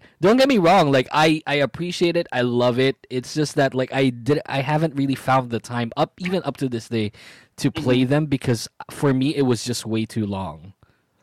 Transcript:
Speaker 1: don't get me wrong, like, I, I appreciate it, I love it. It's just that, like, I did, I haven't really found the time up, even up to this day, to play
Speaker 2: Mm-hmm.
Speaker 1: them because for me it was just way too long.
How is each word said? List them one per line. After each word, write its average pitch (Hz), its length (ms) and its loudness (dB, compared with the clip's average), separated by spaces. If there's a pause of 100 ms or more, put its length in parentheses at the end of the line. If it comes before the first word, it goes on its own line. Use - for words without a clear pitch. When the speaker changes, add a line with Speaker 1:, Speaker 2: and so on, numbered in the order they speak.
(200)
Speaker 1:
don't 202 160 6
get 269 100 6
me 269 120 4
wrong, 165 340 6
like, 131 180 2
I, 156 360 2
I 143 120 -2
appreciate 170 580 -2
it, 170 140 -2
I 123 120 -2
love 123 360 2
it. 131 160 2 (160)
It's 127 240 -6
just 151 220 -2
that, 135 180 2
like, 131 200 -2
I 135 160 2
did, 120 360 -2
I 135 160 -4
haven't 151 320 -2
really 139 220 -2
found 131 340 0
the 113 80 -4
time 120 380 -6
up, 156 220 -2
even 180 260 -4
up 135 140 -8
to 135 100 -2
this 117 200 -6
day, 110 220 -2 (480)
to 135 120 0
play 127 320 0
Speaker 2:
Mm-hmm. 127 80 0
Speaker 1:
them 151 160 0
because 131 420 -2 (220)
for 139 240 0
me 135 200 0
it 143 80 0
was 123 220 0
just 120 220 -6
way 110 200 -2
too 107 200 -4
long. 95 480 -8 (480)